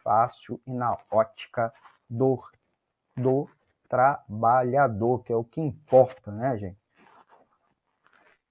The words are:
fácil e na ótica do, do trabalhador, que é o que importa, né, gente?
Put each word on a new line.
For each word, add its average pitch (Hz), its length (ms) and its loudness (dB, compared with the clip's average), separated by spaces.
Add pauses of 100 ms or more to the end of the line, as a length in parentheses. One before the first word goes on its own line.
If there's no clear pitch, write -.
fácil 113 600 -2
e 131 80 -12
na 120 240 -4 (140)
ótica 113 600 -4 (380)
do, 123 320 -2 (720)
do 131 320 -2 (400)
trabalhador, 123 1300 2
que - 100 -8
é 117 40 0
o 117 80 -2
que - 180 -10
importa, 127 720 2
né, 117 260 -6
gente? 98 220 -12 (1700)